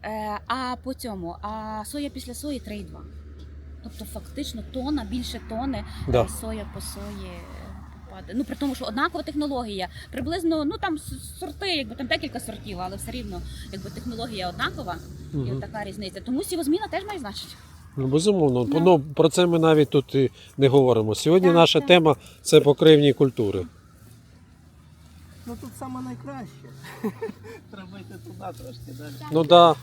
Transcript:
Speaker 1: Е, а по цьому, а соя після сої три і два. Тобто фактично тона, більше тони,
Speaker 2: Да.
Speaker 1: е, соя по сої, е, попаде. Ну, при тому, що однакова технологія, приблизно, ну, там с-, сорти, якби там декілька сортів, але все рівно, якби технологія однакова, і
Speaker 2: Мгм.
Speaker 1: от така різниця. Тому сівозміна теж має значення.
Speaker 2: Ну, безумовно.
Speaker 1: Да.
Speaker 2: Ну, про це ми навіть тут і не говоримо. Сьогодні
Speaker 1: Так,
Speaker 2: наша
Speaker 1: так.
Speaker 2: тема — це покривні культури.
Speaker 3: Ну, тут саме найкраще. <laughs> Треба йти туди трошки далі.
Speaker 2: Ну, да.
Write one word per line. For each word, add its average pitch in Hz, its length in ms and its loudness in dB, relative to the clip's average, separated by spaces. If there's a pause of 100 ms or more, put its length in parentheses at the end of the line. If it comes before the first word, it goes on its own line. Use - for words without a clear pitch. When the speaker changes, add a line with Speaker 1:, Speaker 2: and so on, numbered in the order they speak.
Speaker 1:
Е, 214 440 -6
а 247 360 -4
по 254 100 -8
цьому, 190 480 -10
а 214 440 -8
соя 285 240 -8
після 262 240 -12
сої 277 260 -8
три 208 180 -12
і 196 60 -10
два. 151 180 -16 (800)
Тобто 220 220 -14
фактично 240 580 -12 (100)
тона, 262 300 -4
більше 240 360 -8 (100)
тони, 220 340 -6 (240)
Speaker 2:
Да. 127 160 4
Speaker 1:
е, - 40 0 (140)
соя 220 320 -8
по 190 80 -12
сої, 202 460 -12
е, 180 420 -14 (400)
попаде. 190 260 -14
Ну, 269 80 -2
при 262 120 -8
тому, 277 200 -4
що 254 100 -10
однакова 269 380 -4
технологія, 247 640 -4 (240)
приблизно, 320 540 -2
ну, 339 120 -4
там 339 200 -4
с-, 262 220 -12 (200)
сорти, 359 360 -6
якби 233 200 -6
там 254 120 -8
декілька 320 320 -4
сортів, 202 400 -12
але 185 160 -8
все 220 160 -10
рівно, 208 300 -10 (300)
якби 190 180 -10
технологія 226 600 -8
однакова, 233 460 -6 (380)
і 156 40 -4
Speaker 2:
Мгм. 123 140 -4
Speaker 1:
от 135 100 -6
така 208 220 -10
різниця. 196 380 -10
Тому 254 220 -4
сівозміна 339 480 -2
теж 381 140 -4
має 403 140 -8
значення. - 340 -12 (440)
Speaker 2:
Ну, 131 100 -2
безумовно. 151 560 4
Speaker 1:
Да. 143 160 0
Speaker 2:
Ну, 170 200 8
про 156 300 2
це 180 160 4
ми 170 140 4
навіть 156 300 6
тут 139 260 2
і 135 160 4 (260)
не 135 100 6
говоримо. 117 480 6
Сьогодні 180 320 4
Speaker 1:
Так, 170 80 6
Speaker 2:
наша 165 240 8
Speaker 1:
так. 143 80 -2
Speaker 2:
тема — 165 280 8 (260)
це 151 200 8
покривні 147 520 8
культури. 104 520 2 (1800)
Speaker 3:
Ну, 233 160 -12
тут 254 80 -14 (100)
саме 254 220 -10
найкраще. 254 680 -12 (340)
<laughs> 208 100 -4 (580)
Треба 196 280 -16
йти 190 140 -18 (120)
туди 175 380 -14
трошки - 340 -16
далі. - 160 -14 (180)
Speaker 2:
Ну, 160 120 2
да. 170 400 8